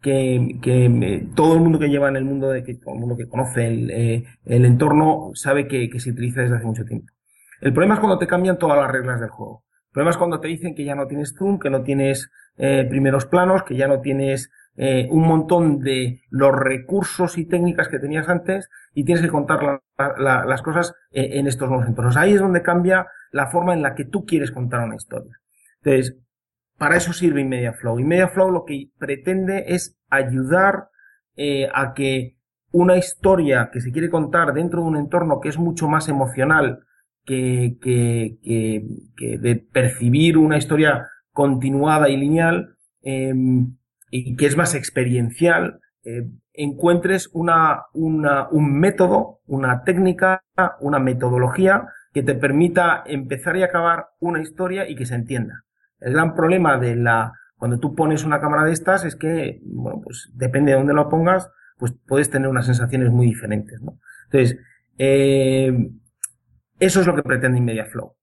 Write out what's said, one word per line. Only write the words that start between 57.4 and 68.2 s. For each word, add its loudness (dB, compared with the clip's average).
cuando -4
tú -6
pones 0
una 0
cámara 0
de 2
estas 0
es -8
que, -4
bueno, -10
pues -20
depende 0
de 6
dónde 2
lo 2
pongas, 0
pues -4
puedes 0
tener -2
unas -2
sensaciones 0
muy 4
diferentes, -4
¿no? -16
Entonces, 2
eh, 2
eso 4
es 4
lo 0
que -2
pretende 0
Inmedia -2
Flow. -14